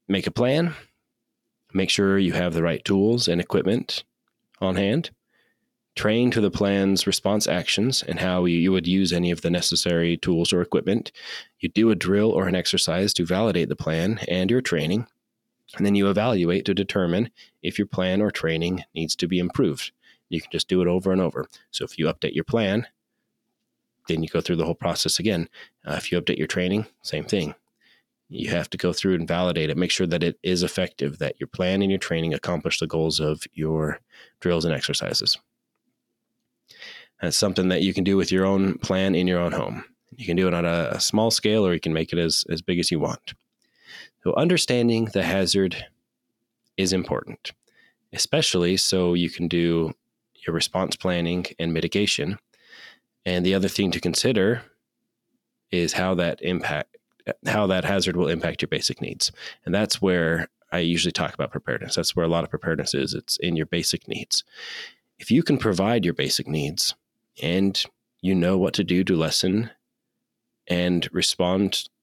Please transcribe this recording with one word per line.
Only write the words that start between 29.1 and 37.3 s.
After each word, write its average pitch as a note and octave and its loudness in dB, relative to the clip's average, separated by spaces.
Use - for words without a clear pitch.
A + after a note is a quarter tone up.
and E2+ -2
validate E2+ 0
it, D2 -2
make F2 0
sure F2+ 0
that E2 0
it E2+ 0
is F2+ 0
effective, E2 -4
that D2 -4
your C#2 -6
plan F#2 0
and G2 2
your G2 2
training E2 -2
accomplish E2+ -4
the D#2+ -2
goals D#2+ 0
of D2+ -2
your D#2 -2
drills E2+ 0
and E2 0
exercises. - -2
That's E2+ -2